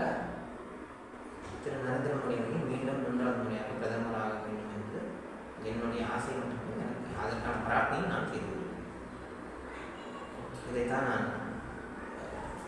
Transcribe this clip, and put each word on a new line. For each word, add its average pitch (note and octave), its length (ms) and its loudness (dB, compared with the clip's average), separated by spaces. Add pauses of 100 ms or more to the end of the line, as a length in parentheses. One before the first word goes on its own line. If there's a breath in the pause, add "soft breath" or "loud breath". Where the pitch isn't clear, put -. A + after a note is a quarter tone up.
(1600)
திரு - 160 -2
நரேந்திர B2+ 380 2
மோடி B2 220 2
அவர்கள் - 340 2
மீண்டும் B2+ 320 2
மூன்றாவது B2 400 4
முறையாக A2 300 0
பிரதமராக A2 680 2
வேண்டும் G#2+ 340 -2
என்பது G#3 260 -2 (640)
என்னுடைய A#2 420 2
ஆசை - 280 0
மட்டுமே. B2 420 -2
எனக்கு - 420 -2
அதற்கான A2+ 440 2
பிரார்த்தனையை B2 460 6
நான் - 220 2
செய்து - 180 0
கொள்கிறேன். - 380 -4 (1800)
இதைத்தான் B2 420 4
நான், A#2+ 200 4 (880)
அஹ், - 360 -4 (140)